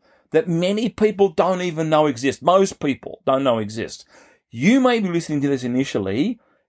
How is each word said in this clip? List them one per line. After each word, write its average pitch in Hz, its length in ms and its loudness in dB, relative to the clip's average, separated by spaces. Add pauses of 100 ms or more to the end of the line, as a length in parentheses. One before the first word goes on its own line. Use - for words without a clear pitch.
(300)
that 160 180 0
many 190 400 -2
people 202 400 2
don't 180 340 0
even 160 280 -4
know 156 160 4
exists. 127 340 -2
Most 190 380 2
people - 480 -6
don't 139 180 0
know 120 140 2
exists. 107 460 -8 (460)
You 190 300 2
may 247 200 2
be 196 80 -2
listening 165 340 -4
to 143 60 0
this 131 160 -2
initially, 127 760 -2 (300)